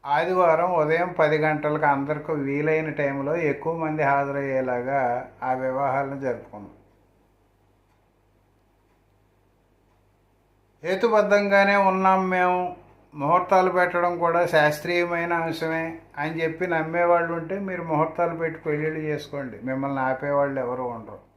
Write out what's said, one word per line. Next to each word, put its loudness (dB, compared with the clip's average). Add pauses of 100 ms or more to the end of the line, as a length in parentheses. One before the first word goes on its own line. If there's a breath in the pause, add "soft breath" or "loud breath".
ఆదివారం 4
ఉదయం 2
పది 4
గంటలకు 0
అందరికీ 0
వీలైన 0
టైంలో -2
ఎక్కువ -2
మంది -2
హాజరయ్యేలాగా -2 (120)
ఆ -2
వివాహాలను -2
జరుపుకున్నాం. -8 (4000)
హేతుబద్ధంగానే 4
ఉన్నాం 2
మేము, 0 (380)
ముహూర్తాలు 4
పెట్టడం 0
కూడా 2
శాస్త్రీయమైన 0
అంశమే -4 (180)
అని -4
చెప్పి -2
నమ్మేవాళ్ళు 2
ఉంటే -6
మీరు -8
ముహూర్తాలు 0
పెట్టి -4
పెళ్ళిళ్ళు -4
చేసుకోండి, -8
మిమ్మల్ని -4
ఆపేవాళ్ళు -2
ఎవరు -4
ఉండరు. -12